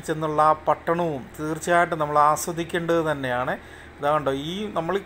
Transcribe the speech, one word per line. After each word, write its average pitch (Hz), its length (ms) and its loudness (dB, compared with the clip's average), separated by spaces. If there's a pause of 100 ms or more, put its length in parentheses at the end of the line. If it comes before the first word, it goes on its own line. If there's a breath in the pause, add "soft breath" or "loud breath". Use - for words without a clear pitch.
ചെന്നുള്ള 156 340 -2 (100)
ആ - 20 2 (140)
പട്ടണവും 160 560 0 (160)
തീർച്ചയായിട്ടും 165 640 0
നമ്മൾ 147 160 2 (100)
ആസ്വദിക്കേണ്ടത് 170 800 0
തന്നെയാണ്. 135 440 -2 (440 loud breath)
ഇതാ 143 180 0
കണ്ടോ, 139 160 0 (200)
ഈ 185 40 -8 (220)
നമ്മൾ 165 220 -2
ഈ 190 60 -6